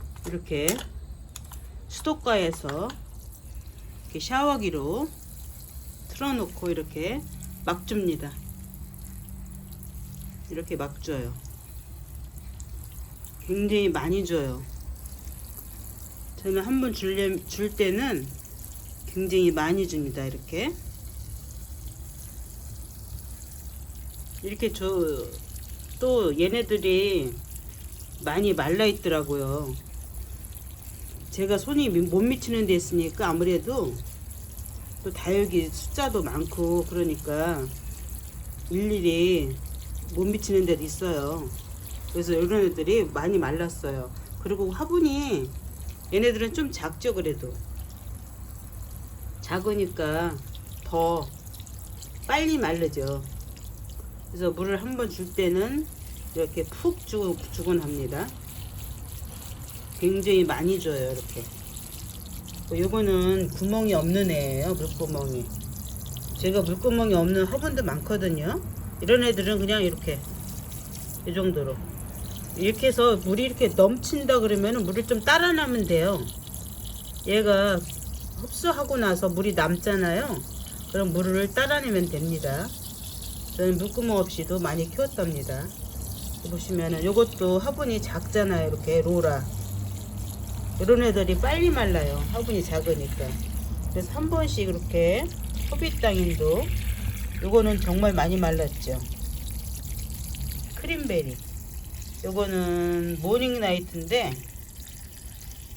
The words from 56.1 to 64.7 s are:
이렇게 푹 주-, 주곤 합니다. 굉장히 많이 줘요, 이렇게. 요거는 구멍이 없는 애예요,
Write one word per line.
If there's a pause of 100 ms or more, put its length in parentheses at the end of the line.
이렇게
푹
주-, (160)
주곤
합니다. (1700)
굉장히
많이
줘요,
이렇게. (1300)
요거는
구멍이
없는
애예요,